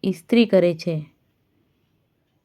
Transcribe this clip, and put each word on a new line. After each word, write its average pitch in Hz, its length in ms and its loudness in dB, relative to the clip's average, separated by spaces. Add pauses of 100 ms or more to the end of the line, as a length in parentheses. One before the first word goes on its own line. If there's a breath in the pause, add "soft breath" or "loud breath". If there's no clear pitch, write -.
ઇસ્ત્રી 214 420 0
કરે 175 300 2
છે. 160 360 -8 (1300)